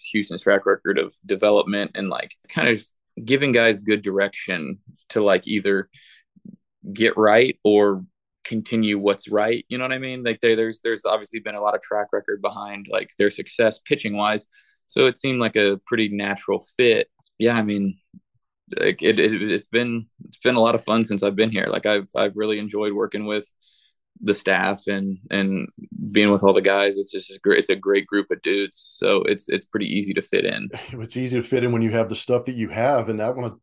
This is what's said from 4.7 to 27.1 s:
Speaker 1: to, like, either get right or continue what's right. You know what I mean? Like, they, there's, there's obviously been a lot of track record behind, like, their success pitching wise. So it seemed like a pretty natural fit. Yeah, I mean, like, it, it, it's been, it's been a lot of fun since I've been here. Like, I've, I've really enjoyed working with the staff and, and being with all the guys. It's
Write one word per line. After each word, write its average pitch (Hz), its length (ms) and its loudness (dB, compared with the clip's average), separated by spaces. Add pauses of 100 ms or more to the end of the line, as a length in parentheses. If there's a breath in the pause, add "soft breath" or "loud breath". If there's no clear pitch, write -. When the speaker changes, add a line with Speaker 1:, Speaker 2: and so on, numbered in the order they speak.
Speaker 1:
to, 107 140 0
like, 95 240 4
either 98 420 -2 (1040 soft breath)
get 110 240 0
right 110 480 4
or 101 420 4 (380)
continue 110 560 -2
what's 98 300 0
right. 107 400 0
You 127 80 -6
know 127 80 -4
what 131 80 -4
I 131 40 -4
mean? 127 260 -10
Like, 113 180 -2
they, 113 140 6
there's, 113 260 -2
there's 113 240 -2
obviously 107 340 -2
been 104 160 -10
a 101 60 -10
lot 104 120 0
of 107 80 -4
track 104 300 -4
record 101 300 -4
behind, 101 500 -8
like, - 260 -4
their 104 120 2
success - 500 -2
pitching 104 380 -4
wise. 104 280 -2 (420 soft breath)
So 131 200 4
it 123 100 0
seemed 131 220 -4
like 113 160 -2
a 101 320 2
pretty 110 220 0
natural 101 500 -4
fit. 113 500 2 (300)
Yeah, 117 160 4
I 113 80 2
mean, 101 340 -2 (800)
like, - 240 0
it, - 180 4
it, 104 220 2
it's 101 260 -4
been, 117 380 -2 (200)
it's - 120 -20
been 123 180 0
a 117 60 4
lot 117 140 4
of 113 80 -4
fun 110 220 2
since 101 180 -4
I've 98 140 0
been 110 120 2
here. 104 200 -2
Like, - 160 -4
I've, 101 300 0
I've 101 200 0
really 107 240 -2
enjoyed 104 320 -4
working 104 340 -4
with 104 240 -4 (720 soft breath)
the 101 120 0
staff 98 540 -2
and, 98 300 -4 (120)
and 98 380 -2 (460)
being 104 180 6
with 98 100 4
all 98 120 8
the 95 80 4
guys. 98 360 2
It's 98 140 -6